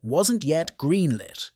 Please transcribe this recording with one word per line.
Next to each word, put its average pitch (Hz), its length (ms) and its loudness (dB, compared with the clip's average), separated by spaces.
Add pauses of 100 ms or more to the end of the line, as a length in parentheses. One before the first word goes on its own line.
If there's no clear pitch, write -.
wasn't 190 420 0
yet 156 340 -2
greenlit 143 800 0